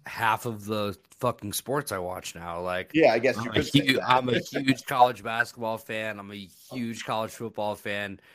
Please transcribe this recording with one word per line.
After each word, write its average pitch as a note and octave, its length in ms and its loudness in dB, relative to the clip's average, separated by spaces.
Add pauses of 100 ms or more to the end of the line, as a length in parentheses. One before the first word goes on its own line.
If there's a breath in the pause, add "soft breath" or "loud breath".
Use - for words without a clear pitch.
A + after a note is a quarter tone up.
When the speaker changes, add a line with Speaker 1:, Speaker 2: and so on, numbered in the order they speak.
Speaker 1:
half A2+ 400 0
of G#2+ 220 -6
the G#2 300 -2 (220)
fucking A2 360 -2
sports C#3 380 -2
I G2 60 -2
watch F2+ 360 -6
now. E2+ 260 -8
Like, F2+ 320 -4
Speaker 2:
Yeah, C#3+ 220 8
I A#2 60 2
guess B2+ 160 2
you A2+ 60 -4
Speaker 1:
I'm A#2+ 60 -6
a A2+ 60 -8
Speaker 2:
could D3 120 2
say C#3+ 200 4
Speaker 1:
hu-, C3 80 2
Speaker 2:
that. A#2+ 140 0
Speaker 1:
I'm B2+ 200 4
a A#2 100 2
huge C3+ 460 -2
college B2 400 4
basketball A2+ 540 -4
fan. A2 400 -6
I'm G2+ 120 -14
a G2+ 180 -12 (220)
huge A#2 360 -6
college A2 240 -2
football G#2+ 440 -4
fan. G2+ 460 -6 (140 soft breath)